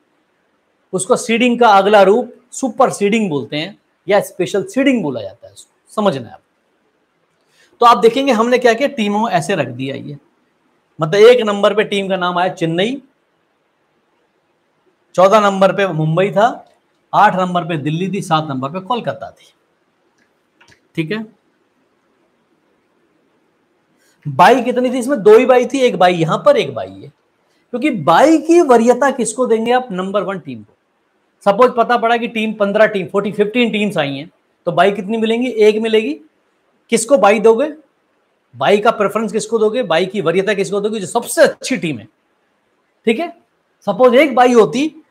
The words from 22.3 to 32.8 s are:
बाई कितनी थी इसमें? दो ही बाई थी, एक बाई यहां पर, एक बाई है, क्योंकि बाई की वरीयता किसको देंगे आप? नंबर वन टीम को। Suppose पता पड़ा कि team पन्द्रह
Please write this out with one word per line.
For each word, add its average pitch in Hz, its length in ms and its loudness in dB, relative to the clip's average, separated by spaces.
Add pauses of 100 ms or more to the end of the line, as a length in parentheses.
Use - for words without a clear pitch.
बाई 185 360 4
कितनी 247 280 -2
थी 254 80 -4
इसमें? 240 240 -4
दो 214 160 8
ही 254 80 2
बाई 247 200 2
थी, 269 140 -4
एक 233 160 2
बाई 180 180 4
यहां 170 240 -2
पर, 285 180 4
एक 143 180 -4
बाई 98 160 -10
है, 98 180 -20 (640)
क्योंकि 247 180 -4
बाई 220 480 4
की 330 240 2
वरीयता 247 480 4
किसको 254 360 -4
देंगे 226 260 0
आप? 254 200 -2
नंबर 190 300 -4
वन 190 160 -8
टीम 127 240 -16
को। - 120 -20 (680)
Suppose 240 340 2
पता 233 200 0
पड़ा 226 200 0
कि 226 120 -4
team 220 260 -6
पन्द्रह 208 320 2